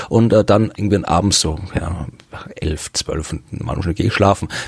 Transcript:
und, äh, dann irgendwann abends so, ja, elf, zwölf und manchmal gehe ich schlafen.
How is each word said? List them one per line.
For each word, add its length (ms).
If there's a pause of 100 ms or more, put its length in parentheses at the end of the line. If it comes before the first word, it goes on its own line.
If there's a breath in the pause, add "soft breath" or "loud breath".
und, 240
äh, 120
dann 220 (100)
irgendwann 280
abends 360
so, 180 (160)
ja, 320 (540)
elf, 320
zwölf 400
und 180
manchmal 440
gehe 120
ich 80
schlafen. 340 (200 loud breath)